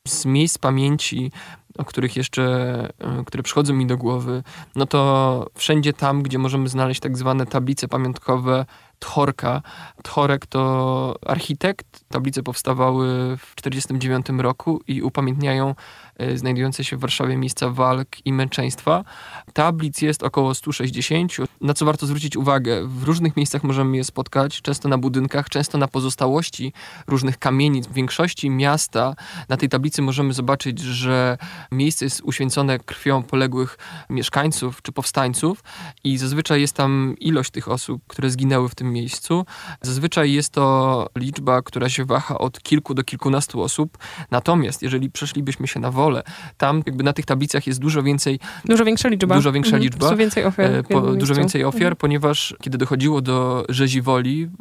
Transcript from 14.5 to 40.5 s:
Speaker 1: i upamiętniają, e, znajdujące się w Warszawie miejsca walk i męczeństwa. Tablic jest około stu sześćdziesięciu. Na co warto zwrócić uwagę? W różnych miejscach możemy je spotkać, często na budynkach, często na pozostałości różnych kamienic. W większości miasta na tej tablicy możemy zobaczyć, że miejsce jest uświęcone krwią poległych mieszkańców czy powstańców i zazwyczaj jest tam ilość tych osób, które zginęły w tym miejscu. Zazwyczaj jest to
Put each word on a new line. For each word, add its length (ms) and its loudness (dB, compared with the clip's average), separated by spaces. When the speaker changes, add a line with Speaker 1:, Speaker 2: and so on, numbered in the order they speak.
Speaker 1:
i 140 -2
upamiętniają, 760 0
e, 200 -4
znajdujące 460 -2
się 140 -6
w 20 -6
Warszawie 380 -2
miejsca 320 -2
walk 380 2
i 80 0
męczeństwa. 720 0
Tablic 480 0
jest 220 0
około 300 2
stu 200 -6
sześćdziesięciu. 680 -2
Na 120 2
co 120 0
warto 200 2
zwrócić 320 -2
uwagę? 500 2
W 160 -6
różnych 340 2
miejscach 260 0
możemy 340 2
je 60 -2
spotkać, 580 -2
często 280 -2
na 80 4
budynkach, 520 0
często 280 -2
na 100 2
pozostałości 880 -2
różnych 320 0
kamienic. 480 2
W 60 -14
większości 560 -2
miasta 640 2
na 80 0
tej 120 2
tablicy 320 0
możemy 320 0
zobaczyć, 460 -2
że 580 0
miejsce 340 0
jest 160 -4
uświęcone 580 0
krwią 440 0
poległych 540 0
mieszkańców 720 -2
czy 100 -10
powstańców 720 -2
i 140 0
zazwyczaj 440 0
jest 140 0
tam 440 2
ilość 320 0
tych 160 -8
osób, 400 -4
które 220 -2
zginęły 400 2
w 60 -16
tym 180 -4
miejscu. 520 -2
Zazwyczaj 520 2
jest 160 2
to 640 2